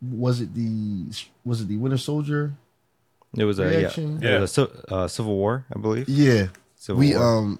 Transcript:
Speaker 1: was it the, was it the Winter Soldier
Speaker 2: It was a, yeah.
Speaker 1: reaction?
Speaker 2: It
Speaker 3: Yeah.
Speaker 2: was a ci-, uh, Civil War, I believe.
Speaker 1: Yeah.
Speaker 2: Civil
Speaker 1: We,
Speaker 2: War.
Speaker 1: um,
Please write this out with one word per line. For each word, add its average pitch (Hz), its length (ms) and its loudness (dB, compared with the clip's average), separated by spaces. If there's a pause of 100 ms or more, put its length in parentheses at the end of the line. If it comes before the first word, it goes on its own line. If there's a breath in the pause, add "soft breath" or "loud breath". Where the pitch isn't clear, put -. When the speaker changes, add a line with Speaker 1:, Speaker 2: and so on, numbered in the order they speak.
Speaker 1:
was 123 380 -2
it 110 140 -8
the, 110 520 -4 (380)
was 120 180 -2
it 98 60 -6
the 104 80 -4
Winter 131 220 -2
Soldier 147 540 -4 (840)
Speaker 2:
It 107 80 0
was 104 140 0
a, 95 60 2
yeah. - 40 2 (100)
Speaker 1:
reaction? 151 440 -2
Speaker 2:
It 117 80 0
Speaker 3:
Yeah. 120 100 4
Speaker 2:
was 95 180 -2
a 135 80 4
ci-, - 60 -8 (160)
uh, 92 200 -2
Civil 107 280 -4
War, 110 280 0 (100)
I - 40 -8
believe. 110 300 -2
Speaker 1:
Yeah. 127 400 6 (280)
Speaker 2:
Civil 117 240 -2
Speaker 1:
We, 143 140 6
Speaker 2:
War. 123 100 2
Speaker 1:
um, 110 360 2